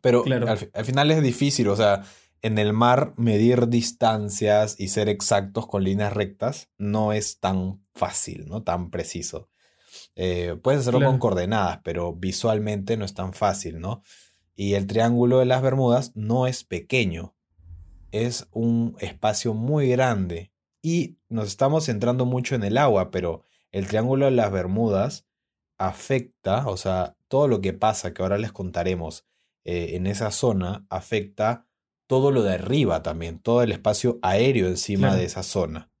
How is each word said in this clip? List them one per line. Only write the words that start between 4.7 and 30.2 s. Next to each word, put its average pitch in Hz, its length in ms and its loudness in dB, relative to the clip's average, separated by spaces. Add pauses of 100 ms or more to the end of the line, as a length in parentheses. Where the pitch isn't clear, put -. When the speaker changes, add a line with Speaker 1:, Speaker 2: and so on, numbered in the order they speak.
Speaker 1:
y 98 100 -4
ser 107 200 0
exactos 101 580 0
con 98 160 0
líneas 101 300 0
rectas 104 640 -4
no 107 340 0
es 107 280 -4
tan 95 440 -2 (100)
fácil, - 540 -6
¿no? 113 160 -10
Tan 87 280 -4
preciso. - 580 -8 (680)
Eh, 90 480 -4
puedes 139 180 2
hacerlo 123 180 2
Speaker 2:
Claro. 135 120 4
Speaker 1:
con 131 80 2
coordenadas, 95 640 0
pero 85 300 -4
visualmente 107 840 -2
no 107 80 -4
es 98 100 -8
tan 92 200 -8
fácil, 95 480 -2
¿no? 98 200 -8 (540)
Y 101 200 0
el 98 120 -2
Triángulo 120 520 2
de 127 60 4
las 127 160 2
Bermudas 131 540 2
no 117 320 0
es 127 160 -4
pequeño, 90 720 -4 (760)
es 117 400 -4
un 117 480 0
espacio 107 540 -2
muy 131 360 0
grande 98 640 0 (300)
y 165 360 -2 (100)
nos 110 200 -4
estamos 147 380 0
centrando 123 400 0
mucho 127 300 -2
en 110 80 -2
el 104 140 0
agua, 110 340 2
pero 87 320 -4 (280)
el 95 160 -4
Triángulo 127 380 2
de 135 60 4
las 113 200 2
Bermudas 98 720 0 (520)
afecta, 120 920 -4
o 95 100 -4
sea, 92 380 -4 (120)
todo 143 200 2
lo 110 140 2
que 95 120 -2
pasa, 110 400 -2
que - 80 -8
ahora 95 160 0
les 107 140 -6
contaremos, 87 720 -4 (400)
eh, 87 300 -6
en 90 120 -2
esa 101 240 -2